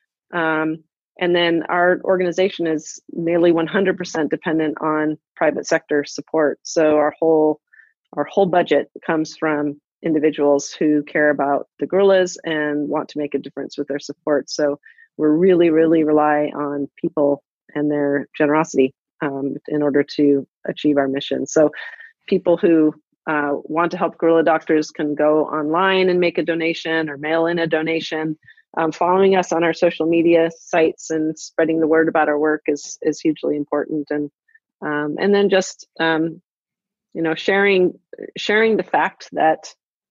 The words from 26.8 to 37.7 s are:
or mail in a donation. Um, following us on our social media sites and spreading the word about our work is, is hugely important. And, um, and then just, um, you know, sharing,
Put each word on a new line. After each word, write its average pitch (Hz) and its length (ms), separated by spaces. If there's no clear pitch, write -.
or 139 80
mail 160 280
in 170 140
a 165 80
donation. 160 720
Um, 160 140
following 190 440
us 180 160
on 165 120
our 165 100
social 170 320
media 165 520
sites - 520
and 156 280
spreading 160 440
the 156 60
word 160 200
about 156 220
our 147 100
work 151 280
is, - 340
is 151 180
hugely 147 380
important. 147 520
And, 147 220
um, 147 380
and 202 160
then 202 140
just, - 380
um, 160 420
you 165 80
know, 160 140
sharing, 196 640